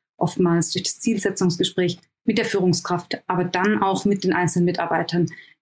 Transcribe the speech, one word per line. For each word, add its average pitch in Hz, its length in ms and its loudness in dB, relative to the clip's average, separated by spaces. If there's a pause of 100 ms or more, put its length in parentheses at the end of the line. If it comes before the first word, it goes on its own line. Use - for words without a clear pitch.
(160)
oftmals 170 560 2
durch 180 100 -4
das - 160 -2
Zielsetzungsgespräch 185 1000 0 (260)
mit 220 120 0
der 226 80 0
Führungskraft, 180 840 0
aber 180 160 0
dann 196 360 0
auch 190 240 0
mit 202 200 0
den 185 80 2
einzelnen 175 340 2
Mitarbeitern, 170 640 0 (340)